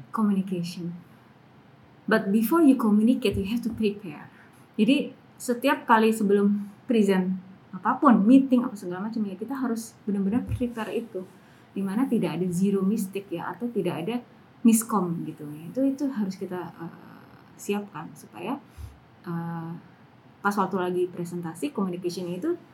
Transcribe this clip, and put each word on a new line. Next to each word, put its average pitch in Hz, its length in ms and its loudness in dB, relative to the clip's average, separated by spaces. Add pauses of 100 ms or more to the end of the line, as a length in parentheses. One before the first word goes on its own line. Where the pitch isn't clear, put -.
(100)
Communication. 185 840 -2 (1080)
But 202 260 0
before 226 320 2
you 269 140 8
communicate, 214 580 4
you 190 120 -2
have 233 160 -4
to 240 80 -4
prepare. 196 600 -4 (440)
Jadi, 240 360 2 (260)
setiap 269 480 -2
kali 220 260 6
sebelum 202 560 2 (180)
present 190 500 4 (360)
apapun, 226 520 4
meeting 254 400 6
apa 247 120 -6
segala 185 320 -8
macam, 220 160 -4
ya 196 120 -4
kita 214 180 -8
harus 226 500 -6
benar-benar 202 460 0
prepare 226 440 -6
itu. 190 340 -8 (440)
Di 196 120 -6
mana 196 240 -2
tidak 175 280 0
ada 175 140 -2
zero 196 320 2
mistake 196 520 -2
ya, 170 180 -8
atau - 180 -8
tidak 175 320 -4
ada 214 160 -4 (460)
miscom 202 600 2
gitu 151 220 -10
ya. 151 240 -12
Itu, 233 160 -4
itu 277 240 0
harus 202 260 -4
kita, 180 380 -10
uh, - 500 -16 (320)
siapkan 202 580 -8
supaya, 214 460 -10 (640)
uh, 170 480 -8 (680)
pas 202 160 -2
waktu 190 220 -2
lagi 180 300 0
presentasi, 175 640 -8
communication 180 580 -6
itu 185 260 -4 (200)